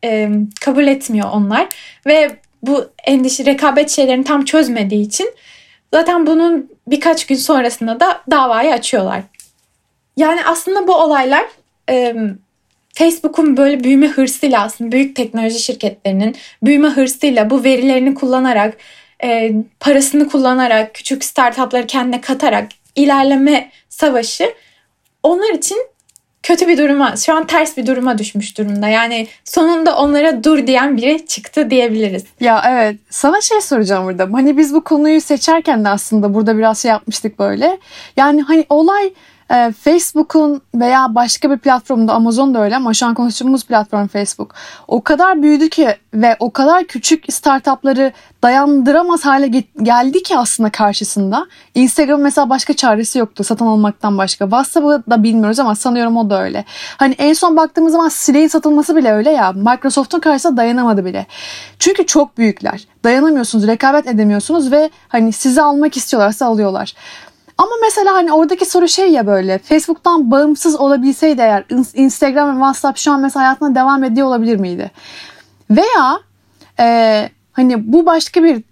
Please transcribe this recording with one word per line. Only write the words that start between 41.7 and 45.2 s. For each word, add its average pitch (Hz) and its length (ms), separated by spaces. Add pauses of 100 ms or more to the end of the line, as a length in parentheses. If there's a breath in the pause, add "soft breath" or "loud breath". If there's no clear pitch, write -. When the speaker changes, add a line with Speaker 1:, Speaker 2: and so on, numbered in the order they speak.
Speaker 2:
Amazon 233 400
da 233 100
öyle 208 120
ama 247 180
şu 247 120
an 233 80
konuştuğumuz 240 520
platform 208 420
Facebook, - 480 (320 loud breath)
o 240 140
kadar 320 400